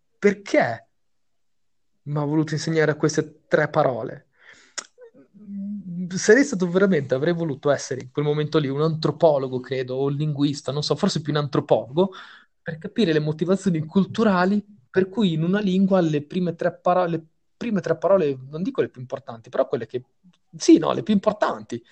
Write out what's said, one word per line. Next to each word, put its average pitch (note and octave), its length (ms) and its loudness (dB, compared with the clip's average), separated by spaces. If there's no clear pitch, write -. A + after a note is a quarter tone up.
perché G3 680 0
m'ha D3 220 -2
voluto D#3 280 0
insegnare D#3 420 0
queste - 520 -2
tre D#3 220 2
parole?" C3+ 580 -2
Sarei G#3+ 340 4
stato F#3 260 -2
veramente, E3+ 440 2
avrei D#3 200 0
voluto D#3 360 -2
essere B2+ 320 -2
in B2+ 100 -14
quel D3 140 -4
momento D3+ 320 0
lì D3 100 0
un C#3 140 -2
antropologo, D3+ 800 0
credo, B2+ 360 -6
o C3+ 100 -2
un C#3+ 80 0
linguista, C#3+ 580 -2
non C#3+ 120 -4
so, D3 120 -2
forse F#3 260 0
più D#3 100 -6
un D3+ 80 0
antropologo, C#3+ 720 0
per D#3+ 160 -12
capire G3 360 0
le D#3 60 2
motivazioni D#3+ 680 0
culturali G3 800 2
per F#3+ 180 0
cui F#3+ 260 0
in D#3 100 0
una F#3 160 2
lingua F#3+ 420 2
le D3+ 220 0
prime F3 320 -4
tre E3+ 180 -2
paro-, F3+ 320 0
le D#3+ 180 -2
prime G#3+ 240 -2
tre D#3+ 180 -2
parole, E3+ 400 2
non D#3 140 -8
dico B3+ 180 -2
le C#3 80 -2
più B2+ 120 -18
importanti, B2 480 -14
però C4 180 -2
quelle A2+ 180 -4
che, B2+ 180 -8
sì, D#4+ 200 6
no, D3 160 2
le B2+ 100 -4
più G#3+ 100 2
importanti, G#3 800 -2